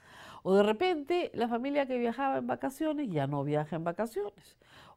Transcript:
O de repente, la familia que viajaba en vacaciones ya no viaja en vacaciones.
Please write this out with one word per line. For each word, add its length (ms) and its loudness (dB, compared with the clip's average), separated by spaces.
O 100 2
de 80 8
repente, 720 2
la 140 0
familia 400 0
que 100 -2
viajaba 400 0
en 80 -4
vacaciones 640 -2
ya 160 0
no 180 -2
viaja 320 0
en 80 -4
vacaciones. 760 -6